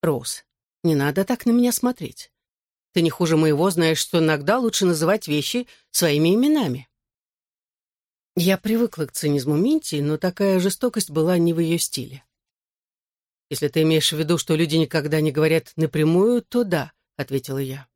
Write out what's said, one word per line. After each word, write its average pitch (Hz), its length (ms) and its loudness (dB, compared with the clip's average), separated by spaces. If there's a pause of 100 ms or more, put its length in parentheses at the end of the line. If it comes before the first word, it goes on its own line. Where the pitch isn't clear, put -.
«Роуз, 151 400 -4 (380)
не 165 100 2
надо 147 320 0
так 247 220 -2
на 240 40 2
меня 240 200 2
смотреть. - 600 -6 (600)
Ты 175 80 2
не 165 80 4
хуже 165 280 0
моего 156 340 2
знаешь, 160 260 2
что - 220 -2
иногда 156 400 0
лучше 226 260 0
называть 170 420 0
вещи 151 400 -2 (220)
своими 160 460 2
именами». 233 520 0 (1500)
Я 185 240 2
привыкла 220 480 -2
к - 60 -18
цинизму 143 420 -2
Минти, 208 460 0
но 151 160 -2
такая 190 420 0
жестокость 196 500 -2
была 160 300 0
не 170 140 2
в 165 60 -2
её 165 200 0
стиле. 131 440 -8 (1300)
«Если 147 180 -4
ты 156 140 0
имеешь 160 300 2
в 156 60 -6
виду, 160 200 0
что 160 180 -2
люди 156 200 0
никогда 156 460 0
не 156 100 0
говорят 156 440 0
напрямую, 170 680 2
то 240 200 -2
да», 170 280 -4 (260)
ответила 135 400 -6
я. 135 380 -8